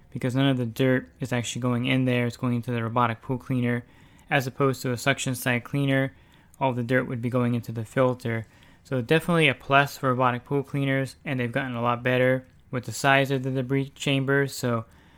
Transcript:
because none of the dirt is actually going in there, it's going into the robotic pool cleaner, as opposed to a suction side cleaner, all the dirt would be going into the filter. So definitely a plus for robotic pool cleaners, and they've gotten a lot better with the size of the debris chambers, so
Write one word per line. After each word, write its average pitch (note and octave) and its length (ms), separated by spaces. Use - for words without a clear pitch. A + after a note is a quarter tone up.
because B2 240
none C3+ 140
of C3+ 80
the B2 100
dirt B2+ 440
is C3 120
actually A#2+ 300
going B2 240
in C3 200
there, B2 200
it's A#2 100
going B2 180
into A#2+ 180
the A#2 100
robotic A#2 400
pool B2+ 160
cleaner, A#2+ 460
as C#3 180
opposed C3+ 340
to C3 100
a A#2+ 40
suction C3 400
side A#2+ 260
cleaner, C3+ 500
all C3+ 140
the A#2+ 100
dirt B2 240
would B2 160
be B2 80
going B2 240
into A#2 160
the A2+ 140
filter. B2 640
So C3 180
definitely D#3+ 460
a B2+ 80
plus C#3 420
for C#3 120
robotic B2 360
pool C#3+ 200
cleaners, C3+ 600
and C3+ 140
they've A#2+ 140
gotten C3 240
a A#2 60
lot A#2+ 200
better B2+ 440
with A#2+ 140
the A#2 60
size C#3 380
of C3 140
the C3+ 60
debris C3+ 400
chambers, C#3 640
so A#2 300